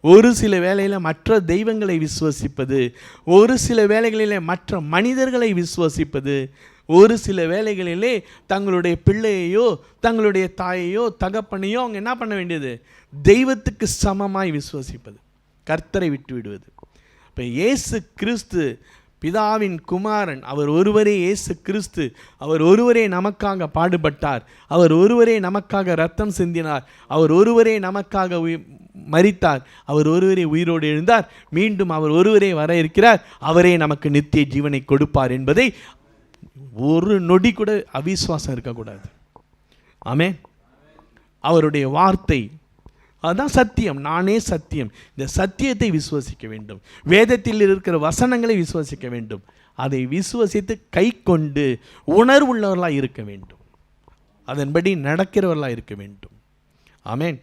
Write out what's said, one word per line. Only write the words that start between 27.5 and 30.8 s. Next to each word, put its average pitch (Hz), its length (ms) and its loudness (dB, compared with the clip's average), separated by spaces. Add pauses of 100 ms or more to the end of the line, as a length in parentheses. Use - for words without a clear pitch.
நமக்காக 185 600 -4
உயி-, 165 260 -6 (400)
மரித்தார், 165 560 2 (240)
அவர் 151 220 0
ஒருவரே 185 360 2
உயிரோடு 160 440 -2